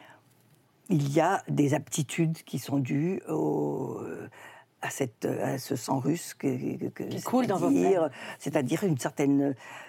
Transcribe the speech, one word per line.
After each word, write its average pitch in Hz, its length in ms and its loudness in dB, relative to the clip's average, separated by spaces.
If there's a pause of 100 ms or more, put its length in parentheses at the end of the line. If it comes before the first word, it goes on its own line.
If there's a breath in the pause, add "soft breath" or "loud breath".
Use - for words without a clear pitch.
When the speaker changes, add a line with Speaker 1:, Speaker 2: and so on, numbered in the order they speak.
(880 loud breath)
Speaker 1:
il 143 240 2
y 160 80 4
a 180 280 4
des 143 260 4
aptitudes 160 680 0
qui - 140 -8
sont 139 200 -2
dues 147 500 0
au, 151 720 -2 (840 loud breath)
à - 80 -4
cette, - 340 -6
à 131 340 -2
ce - 160 -6
sang 135 240 -2
russe 147 360 -2
que, 131 420 -2
que, - 100 -6
que - 180 -8
Speaker 2:
Qui - 180 -6
coule 247 240 2
dans 190 120 2
vos 180 120 2
Speaker 1:
c'est-à-dire, 180 320 6
Speaker 2:
veines. 147 80 2 (280 loud breath)
Speaker 1:
c'est-à-dire 151 460 0
une 160 140 2
certaine, 139 560 2 (340 loud breath)